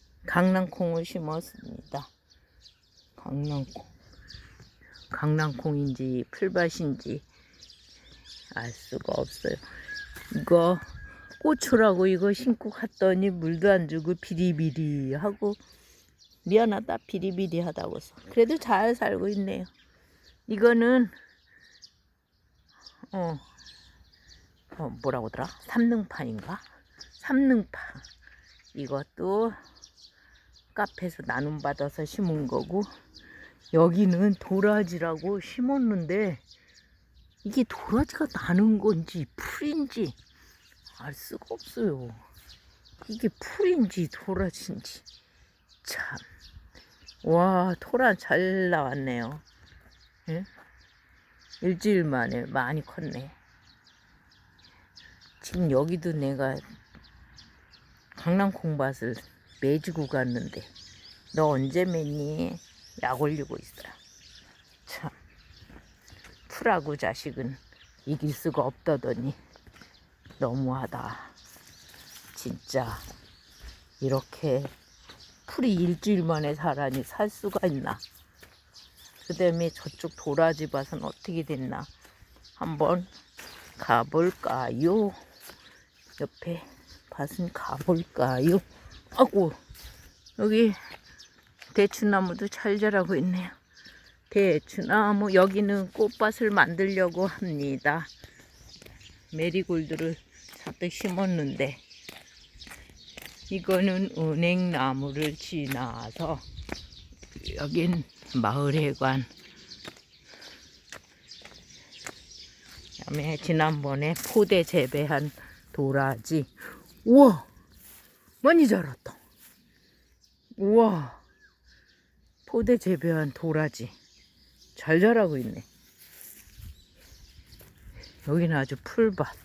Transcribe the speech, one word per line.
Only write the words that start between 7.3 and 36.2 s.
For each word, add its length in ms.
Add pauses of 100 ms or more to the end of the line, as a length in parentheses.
알 160
수가 460
없어요. 380 (840)
이거 420 (600)
고추라고 680
이거 280
심고 360
갔더니 600
물도 400
안 180
주고 260
비리비리하고, 1400 (880)
미안하다, 640
비리비리하다고 880
해서. 180 (160)
그래도 280
잘 360
살고 360
있네요. 340 (840)
이거는, 640 (2000)
어, 260 (1400)
어, 100 (140)
뭐라고 240
하더라? 220 (180)
삼능파인가? 960 (600)
삼능파. 580 (960)
이것도 800 (1200)
카페에서 520
나눔 320
받아서 460
심은 420
거고, 360 (920)
여기는 600
도라지라고 1040
심었는데 1000 (1040)